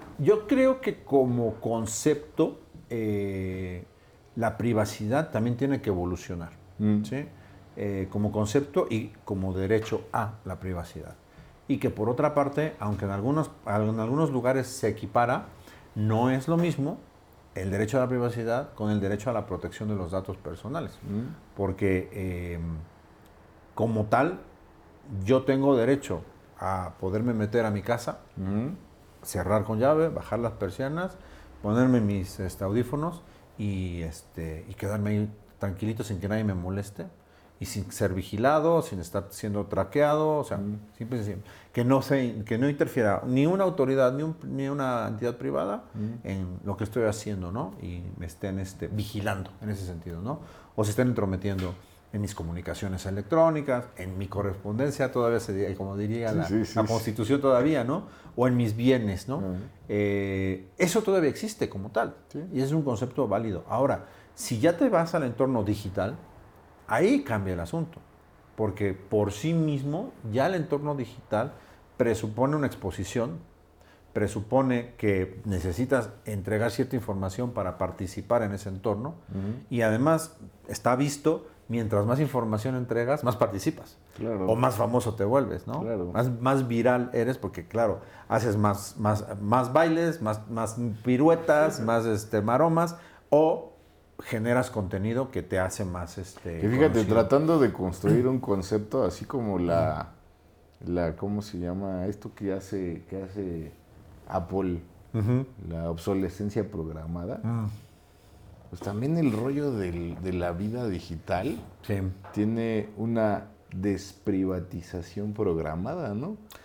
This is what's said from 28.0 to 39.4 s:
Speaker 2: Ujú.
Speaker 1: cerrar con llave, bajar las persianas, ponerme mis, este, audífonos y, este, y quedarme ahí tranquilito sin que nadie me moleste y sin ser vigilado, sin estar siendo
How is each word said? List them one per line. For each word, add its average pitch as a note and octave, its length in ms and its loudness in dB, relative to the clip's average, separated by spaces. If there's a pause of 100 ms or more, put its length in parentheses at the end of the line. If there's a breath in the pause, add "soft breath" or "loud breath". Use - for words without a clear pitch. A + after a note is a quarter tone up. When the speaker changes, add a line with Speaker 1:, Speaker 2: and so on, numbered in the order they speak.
Speaker 2:
Ujú. G2+ 340 -2 (520)
Speaker 1:
cerrar G2+ 400 0
con A2 160 -2
llave, D#3 300 4
bajar - 300 -4
las A#2 140 -2
persianas, D3+ 640 -4 (440 loud breath)
ponerme B2 400 4
mis, G2+ 380 -2
este, F#2+ 240 -6
audífonos C#3+ 580 -2 (360 soft breath)
y, F#2 440 -4
este, E2 680 -8
y G2 60 -12
quedarme G#2 360 -2
ahí G#2+ 220 0 (260)
tranquilito G#2 440 -2
sin G2+ 160 -6
que G2 80 -4
nadie A2 160 0
me G#2 100 0
moleste G2 520 -6 (540 soft breath)
y G2+ 80 -8
sin F#2+ 240 -4
ser G2 220 0
vigilado, D3 680 2
sin G2 180 -6
estar F#2+ 300 -6
siendo G2+ 380 -4